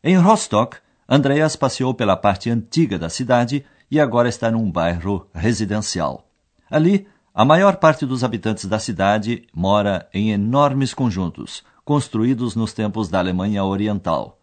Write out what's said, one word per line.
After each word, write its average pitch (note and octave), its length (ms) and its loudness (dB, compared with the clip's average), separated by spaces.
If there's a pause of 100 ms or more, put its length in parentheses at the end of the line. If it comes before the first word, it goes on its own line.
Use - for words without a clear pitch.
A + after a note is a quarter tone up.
Em F#3 140 4
Rostock, F3 640 2 (280)
Andreas D3 480 2
passeou C3 380 -2
pela G2+ 240 0
parte G2+ 320 0
antiga A#2 500 0
da E2 80 -6
cidade B2 580 0 (240)
e C#3+ 80 0
agora A#2+ 300 2
está A2+ 240 -2
num A2+ 180 0
bairro F2 640 -2
residencial. G2 960 -4 (400)
Ali, G3 380 2 (260)
a A2 120 2
maior F#3 320 4
parte D#3 280 2
dos B2+ 200 -2
habitantes A2 400 -4
da G2+ 120 -2
cidade G#2 760 -2
mora G2 600 0
em G#2+ 180 -2
enormes C3 600 0
conjuntos, F#2 680 -4 (220)
construídos A#2+ 720 -2
nos A2+ 160 -4
tempos G#2+ 340 -4
da F2+ 120 0
Alemanha F#2 440 -2
Oriental. F#2+ 800 -4